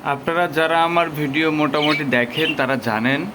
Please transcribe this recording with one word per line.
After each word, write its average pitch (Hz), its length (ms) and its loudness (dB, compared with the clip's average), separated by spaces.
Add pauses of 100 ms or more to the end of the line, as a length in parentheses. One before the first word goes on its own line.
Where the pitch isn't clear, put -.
আপনারা 165 440 -2
যারা 160 360 0
আমার 170 260 2
ভিডিও 151 400 0
মোটামুটি 151 540 0
দেখেন, 123 500 0
তারা 135 220 0
জানেন 120 440 0 (140)